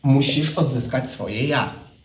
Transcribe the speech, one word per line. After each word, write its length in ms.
musisz 560
odzyskać 520
swoje 360
ja. 240